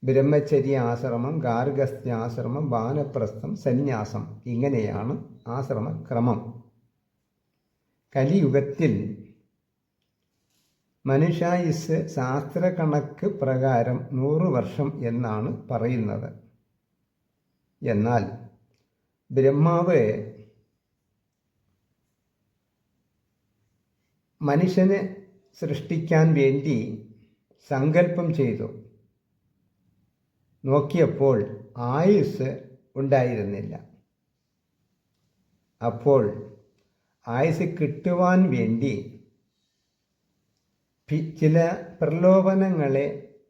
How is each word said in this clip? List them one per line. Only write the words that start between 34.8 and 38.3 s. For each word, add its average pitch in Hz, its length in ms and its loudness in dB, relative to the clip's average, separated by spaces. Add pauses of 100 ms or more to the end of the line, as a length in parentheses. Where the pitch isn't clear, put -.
അപ്പോൾ 117 640 2 (800)
ആയുസ് 151 340 0
കിട്ടുവാൻ 180 880 2